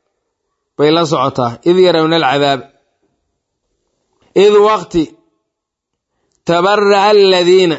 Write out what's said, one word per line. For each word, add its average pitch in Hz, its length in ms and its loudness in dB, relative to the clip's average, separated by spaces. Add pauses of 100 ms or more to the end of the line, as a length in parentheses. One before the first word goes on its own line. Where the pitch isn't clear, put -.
(800)
bay 147 120 0
la 170 140 0
socotaa. 135 460 -4 (140)
"إذ 180 120 0
يرون 165 360 0
العذاب." 143 460 -2 (1800)
Id 208 200 2
waqti 208 480 0 (1400)
tabarra'a 202 600 0
alladhiina. 185 680 2